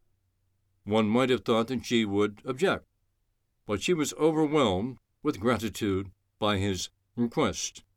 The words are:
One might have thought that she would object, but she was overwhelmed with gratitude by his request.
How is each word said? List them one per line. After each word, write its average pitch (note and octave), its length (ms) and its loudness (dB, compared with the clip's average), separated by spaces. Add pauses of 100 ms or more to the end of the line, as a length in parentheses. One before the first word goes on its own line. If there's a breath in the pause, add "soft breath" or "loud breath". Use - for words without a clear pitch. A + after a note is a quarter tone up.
(840)
One G#2+ 240 2
might B2+ 220 2
have A#2+ 140 0
thought A2+ 240 2
that B2+ 180 -6
she A#2 180 2
would G2+ 400 -2
object, C#3+ 420 -2 (800)
but G#2 180 -4
she F3+ 120 0
was D3 200 -2
overwhelmed C#3+ 840 2 (240)
with C#3+ 180 -2
gratitude G2+ 720 -2 (280)
by G#2 200 0
his F#2+ 320 -2 (260)
request. A#2 680 -2 (140)